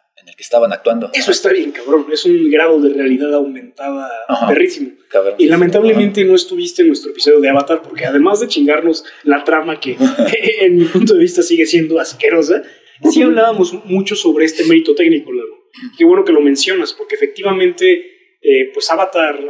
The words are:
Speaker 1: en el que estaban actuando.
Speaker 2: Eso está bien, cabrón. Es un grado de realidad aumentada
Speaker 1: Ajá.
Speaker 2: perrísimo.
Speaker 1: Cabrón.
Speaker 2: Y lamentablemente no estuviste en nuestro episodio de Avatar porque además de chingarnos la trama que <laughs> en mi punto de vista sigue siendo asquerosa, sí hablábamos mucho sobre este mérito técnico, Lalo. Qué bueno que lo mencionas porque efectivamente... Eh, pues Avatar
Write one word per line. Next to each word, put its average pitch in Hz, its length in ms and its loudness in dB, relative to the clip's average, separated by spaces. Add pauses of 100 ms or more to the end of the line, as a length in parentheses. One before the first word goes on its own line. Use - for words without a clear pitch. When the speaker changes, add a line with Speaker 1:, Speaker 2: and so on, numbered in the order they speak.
(160)
Speaker 1:
en - 140 -20
el - 60 -20
que - 80 -20
estaban 117 280 0
actuando. 117 420 -4
Speaker 2:
Eso 160 180 -2
está - 200 0
bien, 147 200 -2
cabrón. 139 380 -2
Es 151 140 -4
un 170 260 2
grado 156 300 2
de 143 140 2
realidad 139 400 -2
aumentada 139 760 -6 (200)
Speaker 1:
Ajá. - 180 -2
Speaker 2:
perrísimo. 156 440 -2 (180)
Speaker 1:
Cabrón. 98 300 0
Speaker 2:
Y 160 80 6
lamentablemente 202 760 2
no 185 120 4
estuviste 175 480 -2
en 165 40 6
nuestro 143 240 -2
episodio 147 300 4
de 135 80 2
Avatar 143 320 0
porque - 240 -10
además 151 340 2
de 240 80 -4
chingarnos 160 560 0 (200)
la 143 200 0
trama 160 380 -2
que 127 160 -8
<laughs> 220 640 -2
en 180 160 4
mi 170 80 4
punto 190 300 2
de 170 40 4
vista 175 240 2
sigue 165 220 0
siendo 160 340 0
asquerosa, 160 640 -2 (500)
sí 311 100 2
hablábamos 220 520 2 (120)
mucho 196 300 -2
sobre 156 300 0
este 160 180 -4
mérito 160 320 2
técnico, 160 380 0
Lalo. 117 260 -10 (380)
Qué 330 80 4
bueno 370 180 4
que 262 80 0
lo 151 80 4
mencionas - 540 0
porque - 220 -10
efectivamente... 185 880 -2 (360)
Eh, 131 320 0
pues - 180 -6
Avatar 165 460 -2 (120)